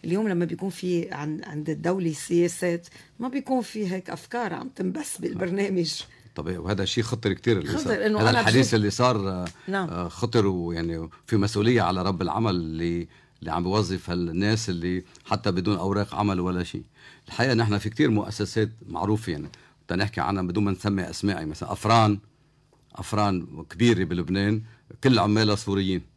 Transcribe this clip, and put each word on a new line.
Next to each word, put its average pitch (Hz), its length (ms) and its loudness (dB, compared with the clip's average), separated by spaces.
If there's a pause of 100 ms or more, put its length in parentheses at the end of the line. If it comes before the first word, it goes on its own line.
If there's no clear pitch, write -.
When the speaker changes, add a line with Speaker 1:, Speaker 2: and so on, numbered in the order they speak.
Speaker 1:
اليوم 196 220 0
لما 175 180 2
بيكون 170 240 -4
في 180 440 -2
عن-، 151 300 -6
عند 151 260 -8
الدولة 165 440 -2
سياسات، 170 720 0 (320)
ما 240 80 -4
بيكون 262 340 -2
في 208 300 -4
هيك 185 180 -6
أفكار 208 440 -6
عم - 160 -8
تنبث 190 480 -4
بالبرنامج. 180 840 -2 (340)
Speaker 2:
طبيعي، 87 220 -4
وهذا 92 280 -2
شيء - 180 0
خطر 110 300 0
كتير 110 240 2
اللي 76 120 -4
Speaker 1:
خطر، - 140 -2
Speaker 2:
صار. 208 220 0
Speaker 1:
إنه 214 140 2
Speaker 2:
هذا - 100 6
Speaker 1:
أنا 240 100 6
Speaker 2:
الحديث 131 260 6
Speaker 1:
بشوف 117 100 2
Speaker 2:
اللي 104 140 4
صار، 110 400 2
آه، 90 160 -4 (220)
Speaker 1:
نعم. 190 220 -2
Speaker 2:
آه، 87 200 -4
خطر، 117 380 2
ويعني 85 600 -2 (180)
في 113 100 2
مسؤولية 107 440 4
على 92 220 2
رب 92 180 0
العمل 95 340 0
اللي، 85 520 -2 (320)
اللي - 120 -8
عم 85 120 -2
بيوظف 92 460 0
هالناس 90 600 0
اللي 90 340 -4 (220)
حتى 104 260 -2
بدون 92 260 0
أوراق 98 380 -2
عمل 98 240 2
ولا 90 240 -2
شيء. - 200 -8 (440)
الحقيقة 123 260 0
نحن 110 240 2
في 110 120 -4
كتير 143 200 2
مؤسسات 104 600 0 (200)
معروفة، 98 420 -2
يعني، 73 160 -6 (400)
تنحكي 92 340 -2
عنها 92 220 -2
بدون 90 200 0
ما 101 80 2
نسمي 95 380 0
أسماء، 87 360 -2
مثلًا - 260 -8
أفران، 107 480 4 (760)
أفران 90 760 -2
كبيرة 101 340 4
بلبنان، 92 580 0 (420)
كل 127 160 6
عمالها 104 360 4
سوريين 95 460 0 (160)